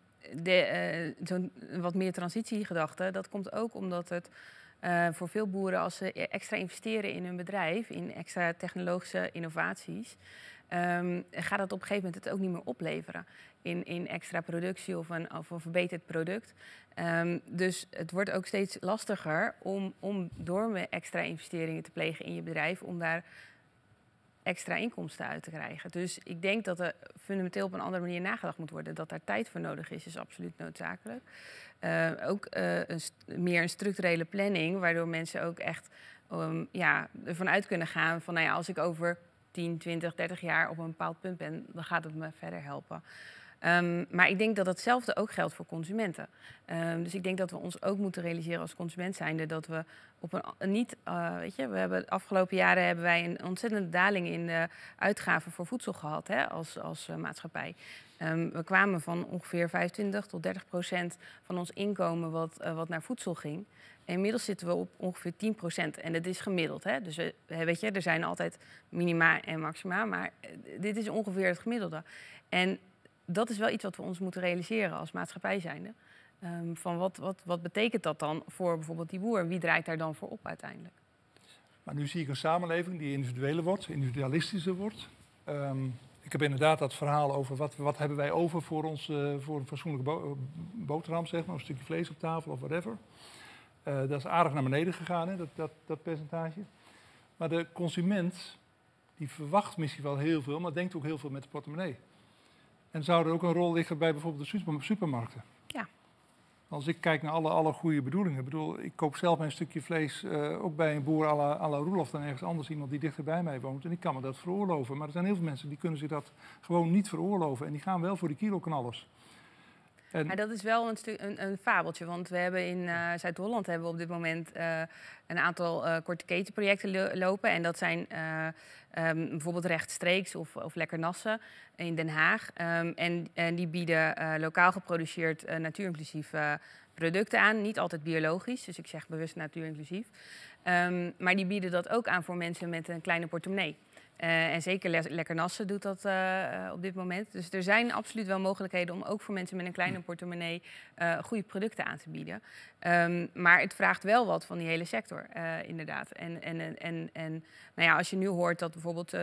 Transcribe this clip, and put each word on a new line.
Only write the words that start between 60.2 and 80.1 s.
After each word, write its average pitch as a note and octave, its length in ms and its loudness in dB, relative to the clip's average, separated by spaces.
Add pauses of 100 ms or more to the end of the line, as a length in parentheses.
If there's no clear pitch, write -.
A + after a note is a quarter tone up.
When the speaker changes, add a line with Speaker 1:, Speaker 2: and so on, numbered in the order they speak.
Speaker 1:
tot E3 180 -10
dertig F#3 240 -4
procent F3 500 -2 (260)
van F3+ 140 -4
ons F3 140 -4
inkomen E3+ 600 0
wat, E3 280 -2
eh, E3 160 -4
wat E3 140 -4
naar E3 120 -2
voedsel G3 340 -4
ging. D#3 300 -6 (400)
En F3+ 80 -4
inmiddels G3+ 320 2
zitten F#3 220 -4
we F3 60 2
op F3+ 240 -2
ongeveer F3 400 -4
tien G#3+ 180 0
procent. E3 420 -2
En E3 160 -4
dat E3 120 0
is F#3 140 -2
gemiddeld, D#3 440 0
hè. A3 180 0
Dus, E3 160 -8
eh, E3 100 0 (180)
hè, E3 200 -2
weet E3+ 140 4
je, G#3+ 120 0
er G3 100 0
zijn E3 220 2
altijd E3+ 340 -2 (320)
minima E3 520 6
en D#3+ 180 -4
maxima, F3+ 460 -2
maar, - 340 -4
eh, - 100 -16 (300)
dit G3+ 180 0
is G#3+ 120 -2
ongeveer F#3+ 380 0
het F3 120 2
gemiddelde. F#3 440 -4 (460)
En F#3 300 4 (460)
dat G#3+ 240 2
is A3 80 -4
wel G#3+ 120 2
iets A3 140 -2
wat F#3+ 120 -4
we - 60 -12
ons F3+ 180 -6
moeten F#3 220 -4
realiseren F3+ 560 0
als D#3 140 -6
maatschappij F#3+ 480 -2
zijnde. E3+ 340 -8 (460)
Ehm, E3+ 340 -4
van E3+ 240 -4
wat, F#3 200 0
wat, F#3 260 -6
wat F3 180 0
betekent G#3 420 2
dat D#3 160 0
dan D#3 280 -2
voor F3 280 0
bijvoorbeeld E3 340 -6
die F#3 100 -6
boer? G3 280 2
Wie F3 120 0
draait E3 260 4
daar E3 120 -2
dan D#3+ 180 -2